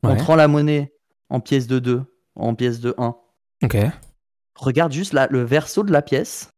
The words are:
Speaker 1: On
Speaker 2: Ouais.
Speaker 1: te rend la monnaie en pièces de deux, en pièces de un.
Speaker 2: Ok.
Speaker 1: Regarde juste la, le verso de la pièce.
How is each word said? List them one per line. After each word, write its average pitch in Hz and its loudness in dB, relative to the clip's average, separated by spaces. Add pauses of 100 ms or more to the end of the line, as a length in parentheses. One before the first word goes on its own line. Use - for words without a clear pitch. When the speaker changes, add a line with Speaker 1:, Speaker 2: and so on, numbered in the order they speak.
Speaker 1:
On 120 2
Speaker 2:
Ouais. - 2
Speaker 1:
te - -2
rend 160 4
la 156 6
monnaie 147 0 (360)
en 131 -2
pièces 127 -2
de 127 0
deux, 123 -2 (320)
en 117 -2
pièces 120 -2
de 120 -4
un. 120 -4 (480)
Speaker 2:
Ok. 110 0 (760)
Speaker 1:
Regarde 135 0
juste 175 -6
la, 135 4
le 131 0
verso 147 -2
de 202 0
la 147 4
pièce. - -6